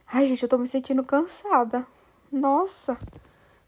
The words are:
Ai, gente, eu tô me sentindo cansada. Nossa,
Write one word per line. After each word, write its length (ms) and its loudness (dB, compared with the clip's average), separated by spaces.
Ai, 200 2
gente, 160 0
eu 80 -2
tô 80 4
me 80 0
sentindo 360 0
cansada. 840 0
Nossa, 680 0